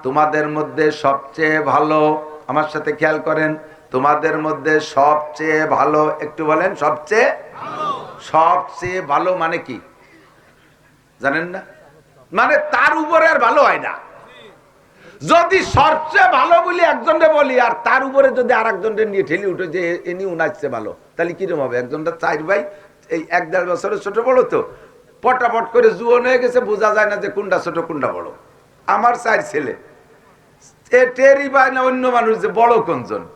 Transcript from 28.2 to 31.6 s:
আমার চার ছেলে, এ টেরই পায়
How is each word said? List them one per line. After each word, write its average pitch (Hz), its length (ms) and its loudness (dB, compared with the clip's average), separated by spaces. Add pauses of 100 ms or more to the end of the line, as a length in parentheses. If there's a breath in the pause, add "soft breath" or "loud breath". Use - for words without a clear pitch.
আমার 214 280 2
চার 226 260 0
ছেলে, 147 340 -6 (1160)
এ 247 140 6 (100)
টেরই 277 340 6
পায় 269 220 4